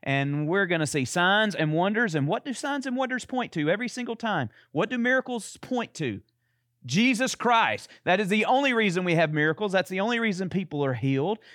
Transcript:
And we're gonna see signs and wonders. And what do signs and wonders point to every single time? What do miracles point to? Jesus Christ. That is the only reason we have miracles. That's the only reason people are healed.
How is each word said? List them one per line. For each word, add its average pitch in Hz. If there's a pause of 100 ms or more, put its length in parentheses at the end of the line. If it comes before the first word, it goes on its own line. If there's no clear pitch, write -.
And 139
we're 190
gonna 165
see 135
signs 190
and 156
wonders. 196
And 143
what 208
do 285
signs 277
and 254
wonders 254
point 247
to 151
every 214
single 240
time? 190 (220)
What 196
do 254
miracles 247
point -
to? 110 (640)
Jesus 233
Christ. 220 (140)
That 180
is 196
the 214
only 262
reason 190
we 175
have 156
miracles. 156
That's 185
the 185
only 233
reason 190
people 156
are 135
healed. 135 (160)